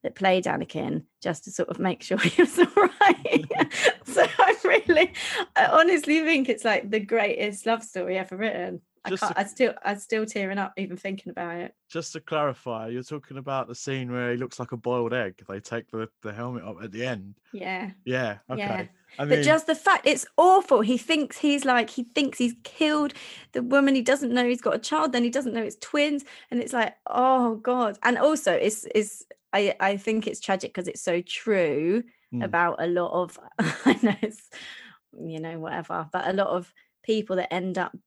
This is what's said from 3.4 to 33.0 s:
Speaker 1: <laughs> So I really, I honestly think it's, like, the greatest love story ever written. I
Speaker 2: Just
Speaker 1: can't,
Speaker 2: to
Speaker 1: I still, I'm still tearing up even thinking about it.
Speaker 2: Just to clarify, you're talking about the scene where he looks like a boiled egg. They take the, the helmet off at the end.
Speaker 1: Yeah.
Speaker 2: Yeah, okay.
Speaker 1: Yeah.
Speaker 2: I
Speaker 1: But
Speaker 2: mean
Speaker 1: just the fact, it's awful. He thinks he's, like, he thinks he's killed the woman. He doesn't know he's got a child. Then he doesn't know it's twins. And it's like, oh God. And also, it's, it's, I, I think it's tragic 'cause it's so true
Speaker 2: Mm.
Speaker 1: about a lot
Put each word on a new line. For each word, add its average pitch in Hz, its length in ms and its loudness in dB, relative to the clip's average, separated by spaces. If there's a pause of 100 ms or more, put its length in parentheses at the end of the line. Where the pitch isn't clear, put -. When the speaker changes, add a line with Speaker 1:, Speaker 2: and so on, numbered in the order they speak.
Speaker 1:
<laughs> - 220 0 (340)
So - 180 2 (160)
I 381 240 6
really, 359 480 4 (440)
I - 100 6
honestly 320 560 4
think 302 260 2
it's, 220 160 -2
like, 208 260 0
the 214 120 0
greatest 208 640 -2
love 226 180 0
story 185 340 -6
ever 185 200 -8
written. 185 440 -6 (220)
I 196 60 -8
Speaker 2:
Just 190 140 -4
Speaker 1:
can't, - 120 -2
Speaker 2:
to 190 60 0
Speaker 1:
I - 20 0
still, 220 300 0 (100)
I'm 202 160 -4
still 220 260 -2
tearing 196 320 -6
up 190 200 -4
even 190 180 -6
thinking 196 360 -10
about 175 260 -8
it. - 180 -12 (140)
Speaker 2:
Just - 240 -8
to 156 80 -12
clarify, 127 680 -4
you're 123 160 -8
talking 143 340 -14
about 135 300 -6
the 120 80 -12
scene 131 360 -6
where 123 200 -2
he 120 60 -2
looks 123 220 -8
like 123 120 -8
a 123 60 -8
boiled 120 360 -2
egg. 110 360 -4
They 98 100 -10
take 117 320 -10
the, 110 160 -6 (140)
the 107 100 -10
helmet 120 320 -10
off 98 180 -14
at 107 120 -12
the 117 120 -6
end. 101 300 -8 (160)
Speaker 1:
Yeah. 190 400 -10 (140)
Speaker 2:
Yeah, 127 320 -4 (120)
okay. 131 120 -6
Speaker 1:
Yeah. 95 240 -4 (340)
Speaker 2:
I 143 60 -2
Speaker 1:
But 147 40 -4
Speaker 2:
mean 147 140 4
Speaker 1:
just 311 240 2
the 320 80 2
fact, 349 320 2
it's 285 180 0 (120)
awful. 359 440 6
He 233 160 2
thinks 302 420 -2
he's, 285 260 2
like, 240 240 2
he 254 140 -8 (120)
thinks 285 220 0
he's 240 260 0
killed 302 500 0 (380)
the 247 120 -2
woman. 277 320 4
He 262 60 2
doesn't 262 320 2
know 247 140 2
he's 240 140 0
got - 140 2
a 220 40 0
child. 302 320 -2
Then 240 120 2
he 240 60 2
doesn't 247 240 -2
know 226 100 -2
it's - 180 -8
twins. 294 420 0 (280)
And 240 100 -2
it's - 120 -6
like, 226 220 0 (120)
oh 247 480 2
God. 233 480 -2
And 240 140 2
also, 294 360 4
it's, 214 320 0 (100)
it's, 208 280 -2 (280)
I, 202 280 2
I 202 180 0
think 220 300 -2
it's - 120 -6
tragic - 340 -4
'cause 180 140 -6
it's - 140 -10
so 175 200 0
true 175 840 0 (300)
Speaker 2:
Mm. 120 100 -2
Speaker 1:
about 170 380 0
a 165 60 -2
lot 175 260 -2